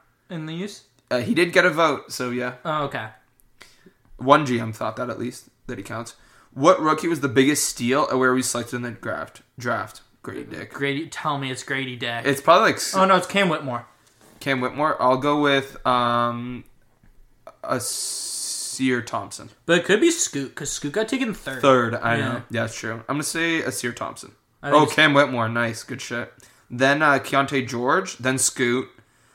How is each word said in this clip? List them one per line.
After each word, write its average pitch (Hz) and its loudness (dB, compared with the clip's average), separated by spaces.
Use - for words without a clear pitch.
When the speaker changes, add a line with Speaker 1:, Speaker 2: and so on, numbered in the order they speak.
Speaker 1:
in 160 -8
these? 175 -10
Speaker 2:
Uh, 123 0
he 113 0
did 170 6
get 175 8
a 180 4
vote, 156 2
so 123 -4
yeah. 123 -4
Speaker 1:
Oh, 151 -2
okay. 123 -8
Speaker 2:
One 143 6
G 123 0
M 113 -4
thought 110 -6
that, 123 -6
at - -8
least, - -8
that 123 -10
he 98 -10
counts. 113 -12
What 175 6
rookie 156 0
was 165 0
the 139 2
biggest 135 4
steal 127 0
and 127 0
where 127 4
we 131 2
selected 120 -4
in 120 -6
the 120 -6
draft? 95 -8
Draft. 117 -6
Grady - -10
Dick. - -12
Speaker 1:
Grady, 139 -4
tell 147 -4
me 135 -6
it's 123 -10
Grady 131 -6
Dick. 117 -6
Speaker 2:
It's 139 2
probably, 190 6
like, 147 2
s- - -4
Speaker 1:
Oh, 190 4
no, 190 6
it's 175 -2
Cam 196 2
Whitmore. 139 -4
Speaker 2:
Cam 135 -2
Whitmore. 139 0
I'll 127 6
go 147 2
with, 139 2
um, 120 0
Asir - -4
Thompson. 104 -8
Speaker 1:
But 170 4
it 165 -2
could 208 4
be 339 6
Scoot, - -4
'cause 143 -10
Scoot 143 -6
got 220 -2
taken 247 -2
third. 135 -10
Speaker 2:
Third, 123 4
I 117 -2
Speaker 1:
Yeah. 113 -2
Speaker 2:
know. 120 -6
Yeah, 113 -2
that's 110 -6
true. 113 -8
I'm 131 -4
gonna 151 -2
say 165 -2
Asir 123 -4
Thompson. - -12
Speaker 1:
I 143 -6
think 147 8
Speaker 2:
Oh, - 6
Speaker 1:
it's 147 0
Speaker 2:
Cam 156 6
Whitmore. 127 4
Nice. 113 -2
Good - -12
shit. 120 -8
Then, 135 2
uh, 143 6
Keontae 135 0
George. 135 -2
Then 131 0
Scoot. 127 0